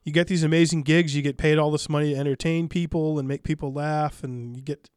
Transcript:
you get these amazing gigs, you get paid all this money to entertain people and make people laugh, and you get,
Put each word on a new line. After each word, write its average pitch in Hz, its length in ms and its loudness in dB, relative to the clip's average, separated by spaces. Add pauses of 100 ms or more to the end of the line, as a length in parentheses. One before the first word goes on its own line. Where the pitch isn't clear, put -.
you 147 80 -6
get 170 160 2
these 175 140 0
amazing 160 400 4
gigs, 156 340 2
you 143 60 0
get 139 160 -2
paid 151 180 4
all 151 140 2
this 151 180 -2
money 151 240 0
to 135 80 -2
entertain 165 480 -2
people 156 500 -2
and 135 80 -4
make 139 180 -6
people 147 280 -4
laugh, 151 500 -4
and 123 320 -10
you 131 80 -12
get, 143 340 -10